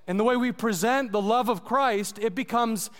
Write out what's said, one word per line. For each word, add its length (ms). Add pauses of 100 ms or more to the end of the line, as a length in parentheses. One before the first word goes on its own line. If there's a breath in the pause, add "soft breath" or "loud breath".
in 100
the 60
way 120
we 160
present 600
the 100
love 280
of 160
Christ, 540
it 160
becomes 640